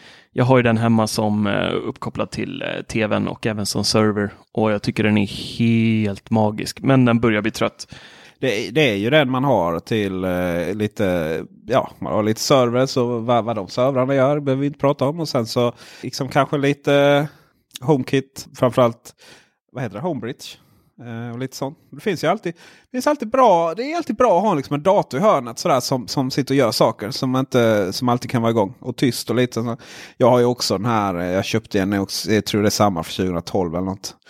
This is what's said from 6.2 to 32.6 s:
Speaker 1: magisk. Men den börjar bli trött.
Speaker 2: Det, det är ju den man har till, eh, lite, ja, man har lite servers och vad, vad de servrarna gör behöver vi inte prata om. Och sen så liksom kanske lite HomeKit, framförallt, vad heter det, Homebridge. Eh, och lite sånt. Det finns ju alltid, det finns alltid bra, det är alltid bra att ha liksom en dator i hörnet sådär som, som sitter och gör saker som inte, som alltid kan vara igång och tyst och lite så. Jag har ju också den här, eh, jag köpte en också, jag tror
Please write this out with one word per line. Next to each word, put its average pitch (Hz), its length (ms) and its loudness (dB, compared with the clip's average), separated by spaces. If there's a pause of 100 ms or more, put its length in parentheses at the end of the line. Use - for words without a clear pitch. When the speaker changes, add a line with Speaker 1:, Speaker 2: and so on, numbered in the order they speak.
Speaker 1:
magisk. 107 520 -2
Men 131 220 4
den 117 160 4
börjar 107 220 2
bli 107 80 -2
trött. - 440 -6 (460)
Speaker 2:
Det, 110 300 -4
det 139 200 2
är 104 60 0
ju 104 140 0
den 143 200 4
man 127 140 0
har 87 360 2
till, 95 440 -2
eh, 90 500 -2
lite, 90 680 -2 (220)
ja, 110 320 0
man - 140 -6
har 107 100 0
lite 110 180 0
servers 127 560 2
och 120 300 -2
vad, 120 180 2
vad 113 120 -4
de 92 120 -8
servrarna 131 460 0
gör 139 260 2
behöver 135 200 -2
vi 143 60 0
inte 147 120 -6
prata 139 300 0
om. 170 120 -6
Och 156 80 -4
sen 117 180 -2
så 120 260 0 (300)
liksom 127 260 -6
kanske 143 300 0
lite 143 680 2 (520)
HomeKit, 131 680 -2 (100)
framförallt, 135 580 0 (580)
vad 127 100 -10
heter 101 140 -8
det, 113 60 -8
Homebridge. 139 440 -6 (600)
Eh, 117 260 -10
och 120 60 -12
lite 131 180 -8
sånt. 139 220 -8 (140)
Det 139 80 -18
finns 170 240 -4
ju 147 40 2
alltid, 185 260 -2
det - 420 -20
finns 254 100 -2
alltid 294 240 0
bra, 175 440 4
det 262 180 -6
är 339 40 -4
alltid 277 200 -4
bra 220 220 4
att 196 60 2
ha 208 100 2
liksom 147 200 -2
en 147 80 -4
dator 180 380 2
i - 20 0
hörnet 139 360 2
sådär 147 220 2
som, 123 280 -4
som 131 220 -2
sitter 135 240 -2
och 139 40 4
gör 120 120 4
saker 110 400 0
som 131 260 -2
inte, 113 560 2
som 123 160 -2
alltid 120 220 0
kan 120 120 0
vara 113 80 2
igång 107 300 0
och - 160 -8
tyst - 340 -2
och 113 60 0
lite 123 180 0
så. 117 220 -4 (400)
Jag 123 140 6
har 123 80 4
ju 120 60 4
också 120 340 0
den 104 80 -4
här, 104 280 0
eh, 87 120 -4
jag 92 180 0
köpte 110 360 -2
en 95 120 0
också, 98 400 -4
jag 104 120 2
tror 104 180 0